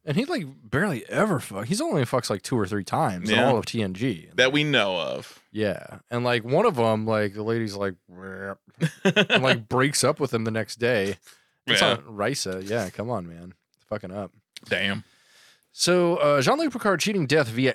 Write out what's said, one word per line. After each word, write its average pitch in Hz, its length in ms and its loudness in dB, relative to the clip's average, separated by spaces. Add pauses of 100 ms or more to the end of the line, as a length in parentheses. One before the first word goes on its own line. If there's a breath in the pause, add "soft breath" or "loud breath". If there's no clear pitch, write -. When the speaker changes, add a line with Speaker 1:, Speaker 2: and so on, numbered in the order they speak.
Speaker 1:
And 147 140 -4
he, 254 80 0
like, 285 180 -4 (180)
barely 139 460 -4
ever 156 320 0
fuck. 104 280 -8
He's 202 120 -2
only 277 220 0
fucks, 123 260 0
like, 104 140 -4
two 127 160 -2
or 101 80 0
three 98 180 -4
times 107 460 -2
in 110 60 4
Speaker 2:
Yeah. 123 120 4
Speaker 1:
all 131 80 4
of 104 80 -2
T 117 180 -4
N 92 120 -4
G. 92 400 -4
Speaker 2:
That 127 180 4
we 147 100 4
know 107 380 2
of. 67 400 -8 (120)
Speaker 1:
Yeah. 104 480 -4 (100)
And, 120 120 -2
like, 120 220 2
one 151 220 4
of 170 120 2
'em, 110 280 2
like, 107 260 0
the 107 120 -8
lady's 110 320 -2
like, 98 180 -2 (200)
"Bleh," 95 440 -12 (200)
Speaker 2:
<laughs> 180 520 0
Speaker 1:
and, 208 120 2
like, 123 280 0
breaks 131 340 2
up 147 160 0
with 135 140 -2
him 113 100 -2
the 113 60 -4
next 110 280 -4
day. 107 380 0 (500 soft breath)
That's 110 140 4
Speaker 2:
Yeah. 107 120 4
Speaker 1:
on 71 100 -4
Risa. 101 680 -4
Yeah, 104 220 -2
come 104 180 -8
on, 101 180 -6
man. 85 280 -18 (340)
Fucking 98 240 -8
up. 98 200 -10 (360)
Speaker 2:
Damn. 98 360 -2 (680 soft breath)
Speaker 1:
So, 175 420 2
uh, 147 260 4
Jean-Luc 277 280 2
Picard 202 300 0
cheating 196 260 0
death 143 220 4
via 120 260 0